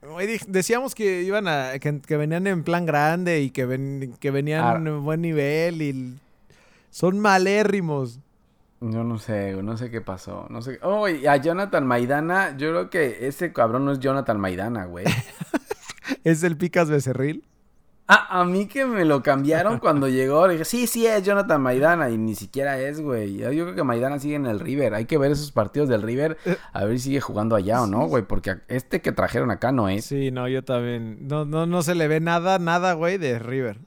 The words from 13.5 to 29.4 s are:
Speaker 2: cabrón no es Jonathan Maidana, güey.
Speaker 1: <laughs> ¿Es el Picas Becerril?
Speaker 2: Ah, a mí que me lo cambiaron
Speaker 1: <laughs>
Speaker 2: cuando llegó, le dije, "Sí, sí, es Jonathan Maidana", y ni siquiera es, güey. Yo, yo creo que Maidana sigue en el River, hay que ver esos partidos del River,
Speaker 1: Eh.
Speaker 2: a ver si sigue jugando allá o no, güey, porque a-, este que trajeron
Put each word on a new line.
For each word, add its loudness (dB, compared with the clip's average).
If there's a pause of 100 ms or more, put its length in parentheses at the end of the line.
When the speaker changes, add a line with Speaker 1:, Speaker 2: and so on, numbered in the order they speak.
Speaker 2:
cabrón 2
no 2
es 0
Jonathan 0
Maidana, -2
güey. -8
Speaker 1:
<laughs> -6
¿Es 2
el 0
Picas 0
Becerril? -2 (680)
Speaker 2:
Ah, 6
a 4
mí 0
que -2
me 0
lo 4
cambiaron 2
Speaker 1:
<laughs> -12
Speaker 2:
cuando 4
llegó, 4
le 4
dije, -2
"Sí, -2
sí, 0
es 4
Jonathan 2
Maidana", 4
y 0
ni -2
siquiera -4
es, -4
güey. -2
Yo, -4
yo 0
creo -8
que 0
Maidana 0
sigue -4
en -2
el -2
River, 0
hay -2
que 0
ver 4
esos -4
partidos 0
del 2
River, -2
Speaker 1:
Eh. 2 (160)
Speaker 2:
a -2
ver 0
si -8
sigue 0
jugando 0
allá 2
o 2
no, 0
güey, 2
porque -2
a-, -6
este -4
que -4
trajeron 0